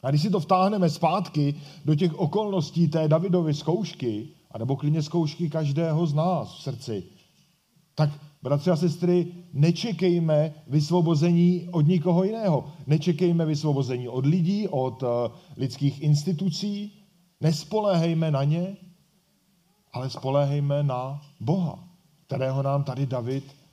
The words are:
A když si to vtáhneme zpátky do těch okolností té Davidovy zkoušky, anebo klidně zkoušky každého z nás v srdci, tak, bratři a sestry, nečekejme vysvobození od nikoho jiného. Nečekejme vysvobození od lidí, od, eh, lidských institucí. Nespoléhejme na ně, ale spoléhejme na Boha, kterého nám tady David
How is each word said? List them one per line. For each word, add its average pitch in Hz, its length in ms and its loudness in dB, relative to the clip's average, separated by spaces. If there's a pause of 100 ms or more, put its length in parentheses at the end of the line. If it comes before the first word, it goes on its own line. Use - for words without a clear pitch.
A 131 60 -2
když 147 120 4
si 202 80 0
to 196 100 2
vtáhneme 185 500 2
zpátky 151 640 0 (300)
do 156 100 2
těch 160 240 0
okolností 185 680 0
té 156 200 0
Davidovy 165 460 2
zkoušky, 139 720 -4 (240)
anebo 117 240 -4
klidně 147 280 -2
zkoušky 165 460 -2
každého 160 580 0
z 147 60 -2
nás 156 400 -2
v - 80 -20
srdci, 113 420 -8 (920)
tak, 151 140 2 (340)
bratři 143 260 0
a 170 60 4
sestry, 175 520 0 (260)
nečekejme 170 1000 2 (140)
vysvobození 170 1040 4
od 165 100 0
nikoho 175 420 4
jiného. 202 480 0 (160)
Nečekejme 170 580 2
vysvobození 139 640 -2
od 127 180 -2
lidí, 185 420 2
od, 127 360 -4
eh, 139 280 -2 (260)
lidských 131 440 -2
institucí. 190 920 -2 (480)
Nespoléhejme 165 880 0
na 139 120 0
ně, 175 340 -2 (1160)
ale 127 160 -6
spoléhejme 143 720 0
na 135 380 -4 (180)
Boha, 156 400 -2 (480)
kterého 135 360 -2
nám 139 200 0
tady 135 220 -4
David 127 500 -6 (180)